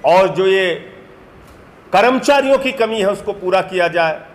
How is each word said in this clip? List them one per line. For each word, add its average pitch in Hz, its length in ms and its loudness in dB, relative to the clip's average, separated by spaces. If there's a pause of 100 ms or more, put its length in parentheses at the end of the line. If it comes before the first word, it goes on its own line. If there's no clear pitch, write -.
और 185 220 4
जो 170 180 -2
ये 190 280 0 (1160)
कर्मचारियों 262 640 2
की 254 140 -4
कमी 220 280 -2
है, 190 60 0
उसको 202 260 -4
पूरा 185 300 -2
किया 180 260 -2
जाए। 160 320 -2 (140)